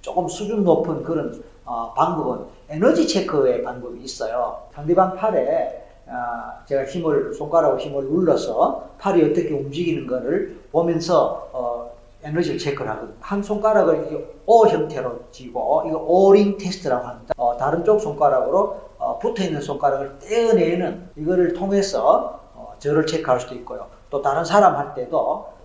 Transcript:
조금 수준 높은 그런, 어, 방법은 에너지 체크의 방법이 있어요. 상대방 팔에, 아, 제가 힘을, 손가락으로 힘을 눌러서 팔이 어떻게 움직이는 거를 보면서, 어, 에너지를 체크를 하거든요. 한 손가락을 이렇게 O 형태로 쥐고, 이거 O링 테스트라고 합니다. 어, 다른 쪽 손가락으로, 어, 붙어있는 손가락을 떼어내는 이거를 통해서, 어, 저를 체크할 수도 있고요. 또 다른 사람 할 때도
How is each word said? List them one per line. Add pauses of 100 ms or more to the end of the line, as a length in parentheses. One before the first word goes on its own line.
조금
수준
높은
그런, (220)
어,
방법은 (240)
에너지
체크의
방법이
있어요. (160)
상대방
팔에, (260)
아, (100)
제가
힘을,
손가락으로
힘을
눌러서
팔이
어떻게
움직이는
거를 (120)
보면서,
어, (320)
에너지를
체크를
하거든요.
한
손가락을
이렇게 (120)
O
형태로 (120)
쥐고,
이거
O링
테스트라고
합니다.
어,
다른
쪽
손가락으로, (180)
어,
붙어있는
손가락을
떼어내는
이거를
통해서, (160)
어,
저를
체크할
수도
있고요. (220)
또
다른
사람
할
때도 (180)